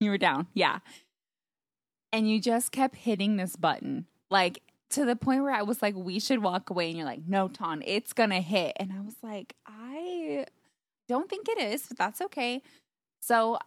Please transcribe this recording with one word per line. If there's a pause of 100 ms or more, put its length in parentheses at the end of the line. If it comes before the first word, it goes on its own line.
You
were
down,
yeah. (1300)
And
you
just
kept
hitting
this
button, (240)
like, (280)
to
the
point
where
I
was
like,
"We
should
walk
away."
And
you're
like,
"No,
Ton,
it's
gonna
hit."
And
I
was
like, (100)
"I (600)
don't
think
it
is,
but
that's
okay." (580)
So,